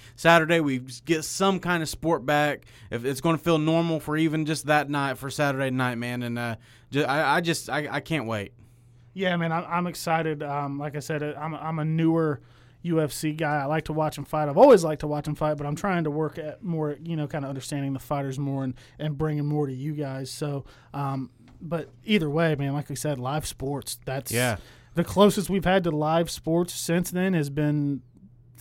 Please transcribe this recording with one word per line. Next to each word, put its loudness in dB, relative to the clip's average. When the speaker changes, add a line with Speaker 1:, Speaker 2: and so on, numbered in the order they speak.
Speaker 1:
Saturday, 6
we 0
s-, -14
get 0
some 0
kind 0
of -4
sport -2
back. 0
If -6
it's -2
gonna 2
feel 2
normal 2
for -4
even 0
just -4
that 2
night, -2
for -8
Saturday 0
night, 0
man. -6
And, -4
uh, -4
ju-, 2
I, 2
I 4
just, -2
I, -2
I -4
can't -4
wait. -4
Speaker 2:
Yeah, 0
man, 0
I'm, -2
I'm -2
excited. -2
Um, -4
like -8
I -6
said, -4
I'm, -6
I'm -6
a -2
newer 2
U 2
F 0
C -4
guy. -2
I -4
like 0
to -6
watch -2
'em -10
fight. -2
I've 2
always 10
liked -2
to -4
watch -4
'em -2
fight, 0
but -6
I'm -4
trying -2
to 0
work -2
at -10
more, -2
you -4
know, -2
kinda -6
understanding -4
the -6
fighters -4
more -2
and, -4
and -4
bringing -2
more 0
to -6
you -6
guys. -6
So, -6
um, -4
but -6
either 2
way, 2
man, -2
like -4
we -8
said, -2
live -4
sports. -6
That's -6
Speaker 1:
Yeah. 0
Speaker 2:
the 2
closest 4
we've 0
had 4
to 2
live 0
sports 0
since -2
then 0
has 0
been 0